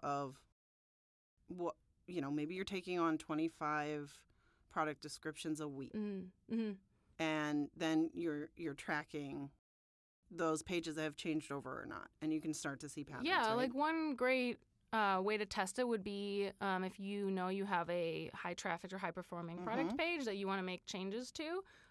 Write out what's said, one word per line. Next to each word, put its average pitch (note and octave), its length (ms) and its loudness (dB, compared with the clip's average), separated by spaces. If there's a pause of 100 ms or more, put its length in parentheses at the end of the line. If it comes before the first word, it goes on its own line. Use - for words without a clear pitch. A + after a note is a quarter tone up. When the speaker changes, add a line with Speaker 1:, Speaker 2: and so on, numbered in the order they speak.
Speaker 1:
of C#3+ 380 -2 (1080)
what, F3 280 -2 (320)
you F3+ 140 -2
know, C#3 100 0
maybe D3+ 240 0
you're F#3+ 100 0
taking F3+ 340 0
on E3 180 6
twenty-five D3+ 1000 0 (500)
product D#3 320 0
descriptions D#3 580 -4
a D3+ 80 -2
week. C3+ 260 -8
Speaker 2:
Mm-hmm. G3+ 640 -4
Mm-hmm. A3 160 0 (480)
Speaker 1:
And D3+ 560 2
then D#3+ 380 4
you're, D#3 420 -2
you're E3 180 -4
tracking C#3+ 760 -4 (800)
those D#3+ 320 2
pages E3 320 0
that D#3 80 0
have D3+ 120 -2
changed D#3 360 0
over C3 300 -4
or - 40 -8
not. - 240 -8 (120)
And D#3 120 2
you D#3 80 0
can D#3 140 -2
start C#3 240 -4
to D3 100 -8
see D3 140 -6
patterns, D3+ 240 -4
Speaker 2:
Yeah, D#4 220 6
Speaker 1:
right? A3 80 4
Speaker 2:
like, B3 180 2
one D#4 400 2
great, B3 420 4 (340)
uh, G3 320 4
way G#3+ 140 4
to G#3 80 0
test G3 320 0
it B3+ 100 4
would A3+ 160 2
be, G3+ 560 0
um, F#3+ 240 2
if F#3 160 -4
you G3+ 300 0
know F#3 200 2
you G3 160 0
have F3 260 2
a E3 420 0
high F3 220 -4
traffic F#3 380 -2
or F#3 40 -4
high F#3 140 -2
performing E3+ 520 -6
product B3 260 2
Speaker 1:
Mm-hmm. D#4 80 -2
Speaker 2:
page E4 280 2
that G3+ 120 -2
you G3 100 -2
wanna G3 160 0
make F#3 240 -4
changes G3 460 -4
to, E4+ 300 -4 (280)